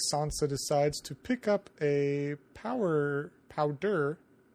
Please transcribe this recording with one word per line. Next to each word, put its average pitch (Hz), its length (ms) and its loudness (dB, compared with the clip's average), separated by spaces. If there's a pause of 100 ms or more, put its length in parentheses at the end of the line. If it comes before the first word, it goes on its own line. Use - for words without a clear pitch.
(140)
Sansa 147 340 0
decides 147 520 0
to - 160 -12
pick - 320 -2
up 202 220 0 (100)
a 143 560 0 (180)
power, 156 800 0 (160)
powder, 151 680 0 (360)